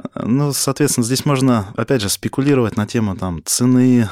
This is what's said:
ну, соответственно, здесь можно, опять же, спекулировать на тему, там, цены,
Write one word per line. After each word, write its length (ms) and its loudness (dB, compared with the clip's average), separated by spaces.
ну, 380 -2
соответственно, 520 0
здесь 200 -2
можно, 420 2
опять 260 0
же, 60 -2
спекулировать 680 0
на 100 0
тему, 300 -2
там, 280 -6
цены, 680 4